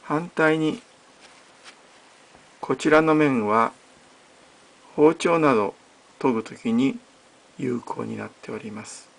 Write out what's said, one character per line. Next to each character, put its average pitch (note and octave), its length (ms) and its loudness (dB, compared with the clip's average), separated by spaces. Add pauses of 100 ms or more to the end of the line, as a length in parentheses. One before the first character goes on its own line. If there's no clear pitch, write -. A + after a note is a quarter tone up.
反 E3 260 -4
対 D#3+ 300 0
に D#3 200 -2 (1800)
こ - 160 -4
ち D3+ 160 0
ら D#3 100 6
の D#3 140 2
面 C3 320 2
は A2+ 260 2 (1200)
包 D#3+ 200 6
丁 E3+ 240 0
な C#3+ 160 4
ど G#2 180 0 (460)
研 C3+ 120 0
ぐ A2 120 -2
と - 100 -16
き - 180 -6
に C3 280 0 (580)
有 B2 220 -6
効 - 260 -10
に A2+ 100 -10
な G#2+ 120 -10
っ - 20 -16
て - 220 -18
お A2 80 -10
り A2 100 -14
ま G#2+ 160 -14
す。 - 340 -20